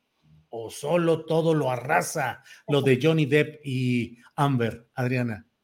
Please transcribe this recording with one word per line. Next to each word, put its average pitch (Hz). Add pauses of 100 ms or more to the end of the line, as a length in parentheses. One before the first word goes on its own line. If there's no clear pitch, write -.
(500)
o 113
solo 165
todo 160
lo 143
arrasa 131 (240)
lo 147
de 127
Johnny 160
Depp 147
y 127 (180)
Amber, 127
Adriana? 123 (180)